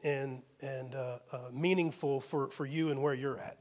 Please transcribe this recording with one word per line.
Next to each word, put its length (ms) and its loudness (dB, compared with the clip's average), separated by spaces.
and, 400 0
and, 340 -6
uh, 240 -4
uh, 80 -8
meaningful 680 4
for, 280 0
for 160 -4
you 260 0
and 120 2
where 120 4
you're 240 -2
at. 220 -10